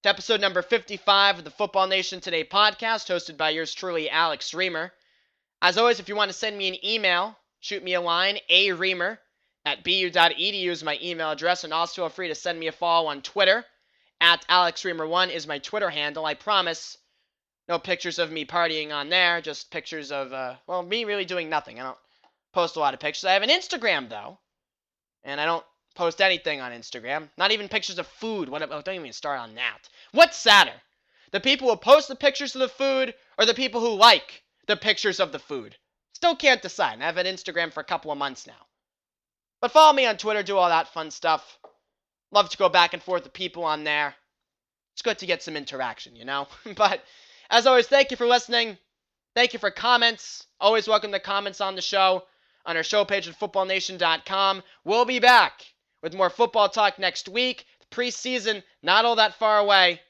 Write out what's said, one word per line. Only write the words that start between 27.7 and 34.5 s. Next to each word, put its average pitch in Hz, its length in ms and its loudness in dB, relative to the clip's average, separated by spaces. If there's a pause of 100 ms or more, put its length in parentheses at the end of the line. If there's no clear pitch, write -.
of 170 80 -8
food. 214 400 -8
What, 147 140 -8
oh, 151 200 -10
don't 190 140 -8
even 147 160 -12
start 139 280 -8
on 113 160 -14
that. 117 340 -8 (240)
What's 330 240 6
sadder, - 340 6 (600)
the 202 100 -2
people 262 260 0
who 220 80 4
post 285 320 6
the 262 80 -8
pictures 277 400 -2
of 262 60 -4
the 262 80 0
food 262 440 -2 (240)
or 214 80 4
the 226 80 2
people 240 280 -2
who 226 140 -2
like 208 460 6 (260)